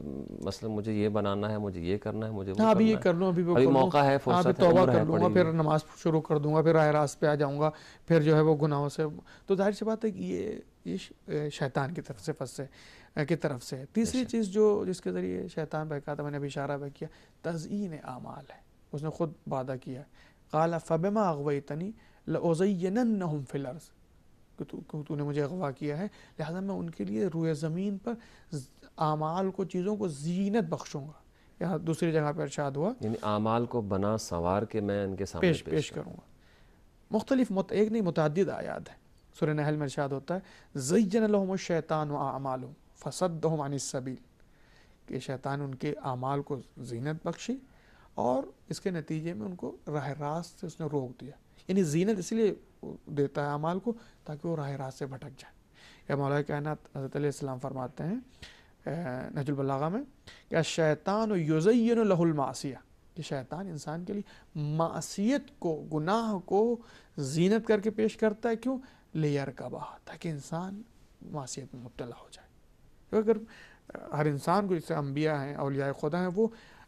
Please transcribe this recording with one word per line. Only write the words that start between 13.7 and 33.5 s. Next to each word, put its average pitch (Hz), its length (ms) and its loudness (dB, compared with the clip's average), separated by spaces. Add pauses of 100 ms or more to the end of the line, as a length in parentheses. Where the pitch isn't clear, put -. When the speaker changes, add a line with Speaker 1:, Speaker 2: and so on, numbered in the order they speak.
Speaker 2:
ہے۔ 131 160 -12
تیسری 226 260 2
Speaker 1:
بے 254 60 0
شک۔ 233 60 -8
Speaker 2:
چیز 226 180 0
جو، 208 360 4
جس 180 160 -4
کے 185 100 -4
ذریعے 180 360 -4
شیطان 156 400 -4
بہکاتا، 147 360 -6
میں 147 80 -4
نے 143 60 -4
ابھی 143 100 -4
اشارہ 139 300 -4
بھی 143 160 -6
کیا، 156 140 -10 (340)
تزئین 170 520 -4 (100)
اعمال 131 480 -12
ہے۔ - 100 -20 (300)
اس 147 120 -6
نے 160 60 -2
خود 151 220 -2 (200)
وعدہ 135 300 -4
کیا، 131 200 -10 (500)
"قال 165 220 2 (120)
فبما 196 440 2
اغویتنی 147 600 -2 (360)
لازیننہم 180 1200 2
فی - 80 -4
الارض۔" 139 340 -8 (640)
کہ 151 100 -8
تو، - 140 -12
کہ 151 260 -8
تو 151 80 -4
نے 147 80 -2
مجھے 147 180 0
اغوا 147 300 -2
کیا 147 260 -4
ہے، 196 100 -4 (320)
لہذا 160 200 -4
میں 190 160 -4
ان 175 140 -6
کے 180 140 -8
لیے 208 300 0
روئے 165 200 0
زمین 170 440 -2
پر 233 160 -6 (380)
ز-، 135 160 -8 (300)
اعمال 160 540 0
کو، 190 120 -4
چیزوں 180 320 -2
کو 202 120 -2
زینت 175 640 0
بخشوں 147 380 -6
گا۔ - 140 -18 (380)
یہاں 175 180 0
دوسری 165 340 0
جگہ 151 240 2
پر 160 60 -4
ارشاد 143 300 -2
ہوا، 156 280 0
Speaker 1:
یعنی 110 240 -2
اعمال 110 420 2